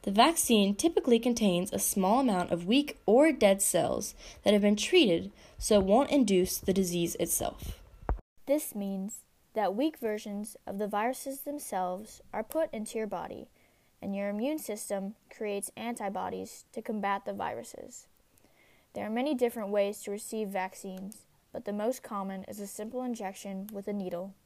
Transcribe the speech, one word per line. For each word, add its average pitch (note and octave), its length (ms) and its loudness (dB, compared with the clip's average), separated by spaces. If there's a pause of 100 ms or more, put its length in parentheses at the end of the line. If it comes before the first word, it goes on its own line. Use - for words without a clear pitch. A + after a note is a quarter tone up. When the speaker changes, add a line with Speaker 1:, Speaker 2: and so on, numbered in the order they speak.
Speaker 1:
The G3+ 80 -2
vaccine G#3+ 640 6
typically C4 440 4
contains G#3+ 540 2
a G3 60 -2
small G3+ 420 2
amount F#3+ 300 2
of F3 160 -2
weak C#4 400 2
or C#4 260 8
dead G3 300 4
cells - 520 0 (280)
that G3+ 100 6
have G#3 80 6
been G#3 160 4
treated G3+ 560 4 (240)
so - 220 4
it F#3+ 80 6
won't A3+ 240 6
induce G3 480 4
the F#3 160 0
disease F3 400 0
itself. - 640 -4 (640)
Speaker 2:
This D4 300 0
means G3 500 -6 (300)
that G3 200 0
weak D#4 220 0
versions G#3+ 580 -6 (120)
of G3 100 -8
the G#3 120 -2
viruses B3+ 520 -4
themselves G#3 800 -6 (140)
are A3 100 -6
put D#4+ 300 -4
into A3 240 -8
your A3 80 -4
body, F3+ 420 -10 (540)
and G3 120 -6
your G3+ 140 -4
immune A#3+ 300 -4
system G#3 560 -8 (200)
creates G3+ 440 -6
antibodies G3 960 -8
to A3+ 100 -10
combat G3+ 420 -4
the G3+ 80 -6
viruses. - 760 -10 (840)
There G#3 140 -6
are G#3 40 -8
many C4 240 0
different A#3 360 -2
ways G3+ 320 0
to G#3 80 -8
receive G#3+ 380 -6
vaccines, F#3+ 760 -8 (320)
but A#3 100 -10
the G#3 80 -6
most G#3+ 300 -4
common G3 420 -8
is G#3 160 -12
a G3+ 60 -8
simple A3+ 360 -10
injection G3+ 720 -8
with G3+ 160 -10
a G#3 60 -6
needle. F#3+ 400 -8 (120)